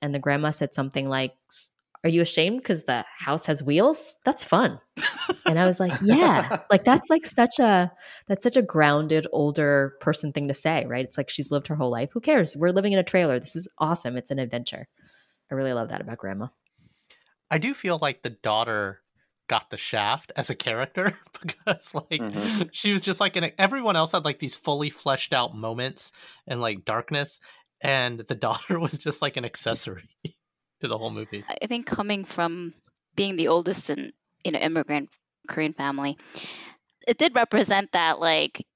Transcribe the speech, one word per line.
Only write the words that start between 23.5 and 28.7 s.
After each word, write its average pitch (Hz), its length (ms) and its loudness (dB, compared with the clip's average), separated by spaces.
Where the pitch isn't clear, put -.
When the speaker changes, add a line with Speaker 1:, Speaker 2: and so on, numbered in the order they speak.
Speaker 3:
everyone 214 380 2
else 160 160 2
had, 165 140 0
like, 143 140 -2
these 135 160 -6
fully 147 360 -2
fleshed - 420 -2
out 120 220 0
moments 117 560 -6
and, 120 140 -4
like, 107 240 -4
darkness, 139 540 -2
and 123 380 0
the 117 160 -6
<laughs> 110 120 -2
daughter 165 320 -2